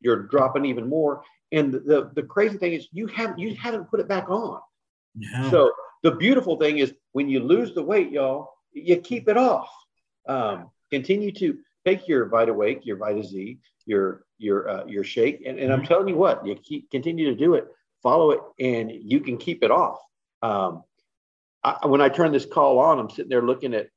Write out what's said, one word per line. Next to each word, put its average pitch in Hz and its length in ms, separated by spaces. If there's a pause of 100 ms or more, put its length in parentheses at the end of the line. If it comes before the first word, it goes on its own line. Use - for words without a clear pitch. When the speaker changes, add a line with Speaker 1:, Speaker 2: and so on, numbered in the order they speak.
Speaker 1:
you're 113 220
dropping 139 420
even 120 240
more. 147 320 (320)
And 143 200
the, 127 60
the, 139 360
the 147 80
crazy 202 340
thing 175 160
is - 180
you 202 160
haven't, 196 320
you 208 160
haven't 220 340
put 202 120
it - 80
back 185 200
on. 202 300 (560)
Speaker 2:
No. 127 360
Speaker 1:
So 143 200 (320)
the 165 80
beautiful 190 460
thing 151 220
is 135 140 (200)
when 143 160
you 135 100
lose 180 340
the 165 100
weight, 175 280
y'all, 139 380 (240)
you 170 240
keep 226 320
it 214 80
off. 247 320 (580)
Um, 107 420 (220)
continue 196 420
to 180 240 (280)
take - 220
your 123 200
Vita 113 260
Wake, 107 320
your 104 120
Vita 104 260
Z, 98 340 (280)
your, 98 400 (120)
your, 104 320
uh, 95 160
your 101 180
shake. 131 420
And, 131 120
and 131 140
I'm 135 80
Speaker 2:
Mm-hmm. - 80
Speaker 1:
telling 190 220
you 165 80
what, 156 280
you 98 100
keep, - 360
continue 160 380
to 117 60
do 160 180
it, 135 120 (380)
follow 151 280
it, - 80 (200)
and 117 320
you 123 300
can 123 160
keep - 260
it 110 80
off. 170 280 (420)
Um, 98 420 (800)
I, - 240
when 139 140
I 143 80
turn 165 220
this 139 140
call 139 340
on, 151 200
I'm 107 100
sitting - 200
there 123 120
looking 123 320
at 107 240